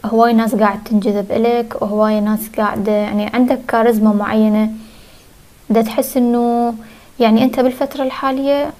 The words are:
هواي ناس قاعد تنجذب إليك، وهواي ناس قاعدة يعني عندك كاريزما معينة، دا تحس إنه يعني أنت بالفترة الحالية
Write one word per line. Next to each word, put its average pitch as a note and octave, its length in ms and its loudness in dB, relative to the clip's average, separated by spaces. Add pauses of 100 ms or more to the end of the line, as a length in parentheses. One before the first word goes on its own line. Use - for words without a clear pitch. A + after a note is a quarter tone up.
هواي A3+ 280 2
ناس A3+ 220 2
قاعد G#3 300 0
تنجذب G3+ 480 -2
إليك، A#3 500 -2
وهواي G#3+ 380 0
ناس G#3+ 200 0 (180)
قاعدة G#3 340 -2
يعني G#3 420 0
عندك B3 240 2 (100)
كاريزما A3+ 440 2
معينة، G#3+ 580 0 (1000)
دا A3+ 120 4
تحس B3+ 340 -2
إنه A#3+ 580 0 (460)
يعني A3+ 240 4
أنت C4 160 0
بالفترة C4+ 420 -2
الحالية C#4 760 -2